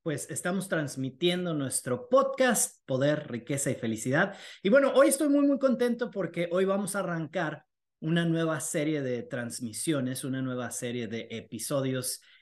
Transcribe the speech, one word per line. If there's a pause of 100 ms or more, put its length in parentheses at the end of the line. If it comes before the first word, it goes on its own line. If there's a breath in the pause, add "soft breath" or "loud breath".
pues,
estamos
transmitiendo
nuestro
podcast,
Poder,
Riqueza
y
Felicidad. (280 loud breath)
Y,
bueno,
hoy
estoy
muy,
muy
contento
porque
hoy
vamos
a
arrancar (340)
una
nueva
serie
de
transmisiones,
una
nueva
serie
de
episodios. (200 soft breath)